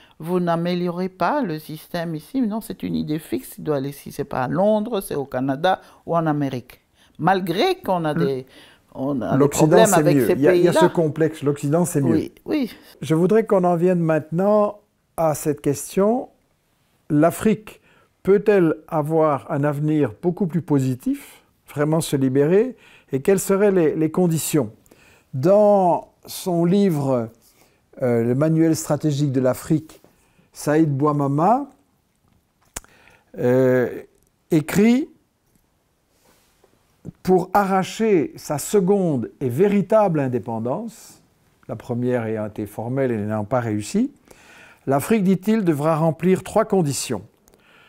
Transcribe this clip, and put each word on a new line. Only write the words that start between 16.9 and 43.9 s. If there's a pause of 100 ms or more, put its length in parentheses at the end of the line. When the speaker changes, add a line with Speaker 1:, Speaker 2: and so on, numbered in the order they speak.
Speaker 2:
L'Afrique (420)
peut-elle (140)
avoir
un
avenir
beaucoup
plus
positif, (260)
vraiment
se
libérer ? (340)
Et
quelles
seraient
les,
les
conditions ? (640)
Dans (120)
son
livre, (760)
euh,
Le
manuel
stratégique
de
l'Afrique, (520)
Saïd
Bouamama, (1700)
euh, (600)
écrit : « (2250)
Pour
arracher
sa
seconde (100)
et
véritable
indépendance, (460)
la
première
ayant
été
formelle
et
n'ayant
pas
réussi, (760)